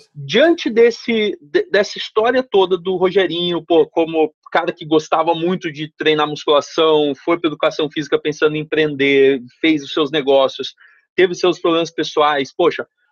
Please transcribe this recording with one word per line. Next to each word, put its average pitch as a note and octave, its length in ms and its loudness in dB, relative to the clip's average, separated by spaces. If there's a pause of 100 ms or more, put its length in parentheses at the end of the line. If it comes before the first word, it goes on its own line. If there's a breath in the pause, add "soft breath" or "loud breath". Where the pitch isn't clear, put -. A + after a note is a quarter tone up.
(140)
Diante A#3+ 540 0
desse, A3+ 720 0
de-, D3+ 300 -4
dessa G3 280 -2
história B3 440 -2
toda F#3+ 340 0
do F3+ 200 -4
Rogerinho, F3 680 0
pô, D#3+ 220 4
como D#3+ 480 0 (160)
cara E3+ 220 0
que - 120 -14
gostava D#3+ 500 0
muito E3+ 360 -4
de D3+ 260 -12
treinar D3+ 300 0
musculação, D3+ 880 0 (120)
foi E3+ 140 0
pra E3+ 100 -2
educação D3+ 420 -4
física D3+ 280 -4
pensando D3+ 380 -2
em D#3 40 -6
empreender, C#3 800 2 (200)
fez D#3 240 0
os C3+ 80 -14
seus D3+ 180 -2
negócios, C3 640 0 (400 soft breath)
teve F3 200 0
seus E3+ 260 0
problemas E3 300 0
pessoais, D3 640 -2
poxa, D3+ 320 0 (260)